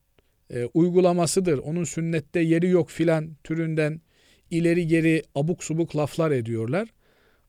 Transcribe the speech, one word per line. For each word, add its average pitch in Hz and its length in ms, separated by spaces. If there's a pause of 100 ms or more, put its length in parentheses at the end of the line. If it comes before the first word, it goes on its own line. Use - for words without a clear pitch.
(500)
e, 120 140
uygulamasıdır, 175 920
onun 160 260
sünnette 165 560
yeri 165 280
yok 180 220
filan 160 540
türünden 160 560 (500)
ileri 170 360
geri 160 360 (120)
abuk 160 300
subuk 160 320
laflar 151 340
ediyorlar. 120 580 (600)